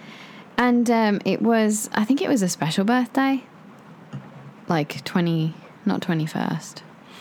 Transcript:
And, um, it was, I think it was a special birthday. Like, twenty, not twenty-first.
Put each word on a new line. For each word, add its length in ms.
And, 340
um, 340
it 160
was, 540
I 100
think 160
it 80
was 140
a 60
special 360
birthday. 600
Like, 380
twenty, 500
not 160
twenty-first. 800